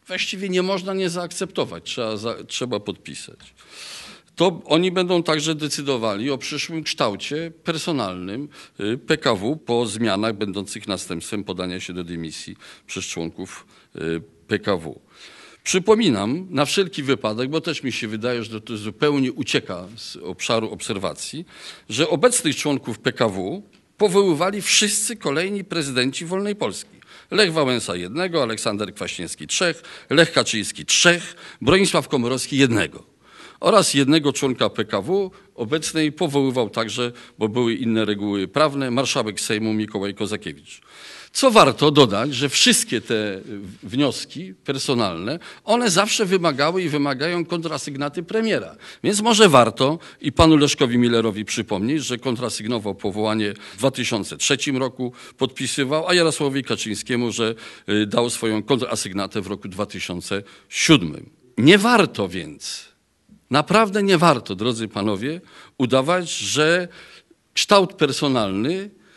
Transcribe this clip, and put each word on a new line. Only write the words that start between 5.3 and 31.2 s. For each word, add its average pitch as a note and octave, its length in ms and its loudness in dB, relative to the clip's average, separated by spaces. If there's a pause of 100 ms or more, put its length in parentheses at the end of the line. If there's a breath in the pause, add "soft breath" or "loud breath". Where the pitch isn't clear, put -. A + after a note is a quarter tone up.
decydowali C3+ 760 -2
o C3+ 80 -2
przyszłym D3+ 460 -8
kształcie D3 680 -4 (120)
personalnym, A#2+ 840 -4 (320 loud breath)
y, G#2+ 180 -2
P - 180 0
K C#3 180 2
W G#2+ 220 -2
po A#2+ 300 -2
zmianach A2 480 -2
będących G2+ 540 -8
następstwem F#2+ 560 -6
podania F2+ 360 -6
się F2+ 120 -10
do F2+ 120 -8
dymisji E2+ 520 -10 (300 loud breath)
przez - 180 -8
członków, F2 640 -10 (300 soft breath)
y, E2 260 -4 (260)
P G#2 100 0
K G2+ 180 0
W. D#2+ 240 -12 (640 loud breath)
Przypominam F3+ 840 2
na D3 140 0
wszelki E3 380 -2
wypadek, B2+ 480 -2
bo D#3 100 -2
też D#3+ 220 -6
mi B2+ 100 -4
się - 160 -6
wydaje, A2+ 360 -4
że A2 160 -10
to A2+ 160 -10
zupełnie B2+ 560 0
ucieka G2 640 -4
z - 200 -14
obszaru F#2+ 540 -4
obserwacji, G2 720 -8 (440 loud breath)
że D3 200 0
obecnych E3 480 2
członków C3 420 -4
P B2+ 140 0
K A#2+ 160 2
W G2 340 -4 (340)
powoływali F#3+ 640 2
wszyscy - 540 0
kolejni F#3 480 -2
prezydenci C#3 600 -2
wolnej G3 320 -4
Polski. - 400 -8 (340 loud breath)
Lech F#3+ 220 2
Wałęsa B2+ 440 0
jednego, D3 460 -2
Aleksander G#2+ 520 -4
Kwaśniewski - 520 -10
trzech, E3+ 360 -2 (280 loud breath)
Lech D#3 220 4
Kaczyński A2 540 -2
trzech, - 500 2 (240 loud breath)